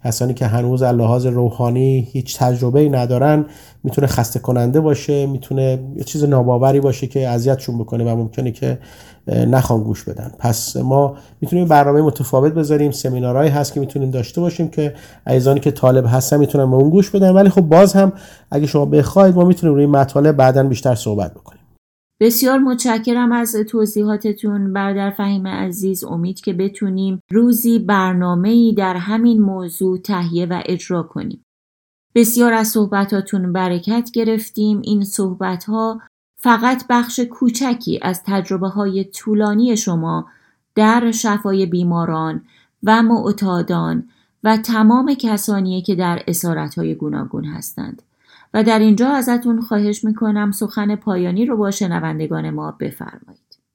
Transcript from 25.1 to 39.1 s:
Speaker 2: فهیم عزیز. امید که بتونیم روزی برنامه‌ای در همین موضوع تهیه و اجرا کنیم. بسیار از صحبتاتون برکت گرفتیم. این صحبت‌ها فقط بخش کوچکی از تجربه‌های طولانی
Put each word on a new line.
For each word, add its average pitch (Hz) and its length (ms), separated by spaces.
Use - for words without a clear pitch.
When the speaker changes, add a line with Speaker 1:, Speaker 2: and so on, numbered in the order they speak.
Speaker 2:
فهیم 196 360
عزیز. 190 580
امید 170 360
که - 120
بتونیم 190 680
روزی 233 480
برنامه‌ای 190 960
در 185 220
همین 220 460
موضوع 185 560
تهیه 175 480
و 175 200
اجرا 175 360
کنیم. - 420
بسیار 233 380
از 226 160
صحبتاتون 196 840
برکت 185 600
گرفتیم. 220 720
این 202 200
صحبت‌ها 196 960
فقط 247 540
بخش 240 300
کوچکی 240 720
از 185 240
تجربه‌های 190 800
طولانی 214 720